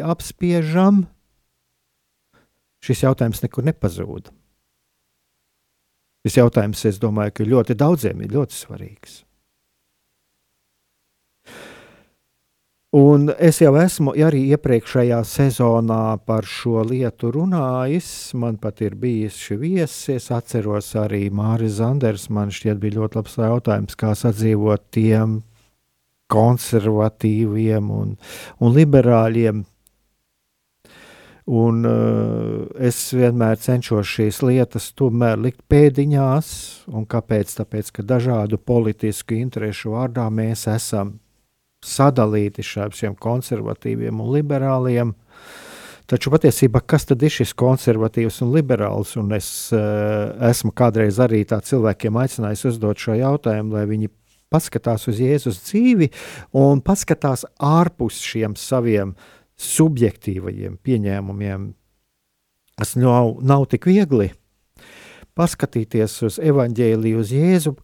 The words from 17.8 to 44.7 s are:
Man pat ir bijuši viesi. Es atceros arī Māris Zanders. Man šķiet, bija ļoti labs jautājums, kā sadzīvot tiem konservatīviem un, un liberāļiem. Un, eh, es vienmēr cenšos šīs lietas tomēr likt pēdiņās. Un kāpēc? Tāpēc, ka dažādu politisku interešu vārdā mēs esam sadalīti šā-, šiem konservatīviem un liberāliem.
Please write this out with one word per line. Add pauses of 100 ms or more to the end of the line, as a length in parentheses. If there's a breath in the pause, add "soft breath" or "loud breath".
Man
pat
ir
bijuši
viesi.
Es
atceros
arī
Māris
Zanders.
Man
šķiet,
bija
ļoti
labs
jautājums,
kā
sadzīvot
tiem (920)
konservatīviem
un, (480 loud breath)
un
liberāļiem. (1800 loud breath)
Un,
eh,
es
vienmēr
cenšos
šīs
lietas
tomēr
likt
pēdiņās. (380)
Un
kāpēc?
Tāpēc,
ka
dažādu
politisku
interešu
vārdā
mēs
esam (640)
sadalīti
šā-,
šiem
konservatīviem
un
liberāliem. (920 loud breath)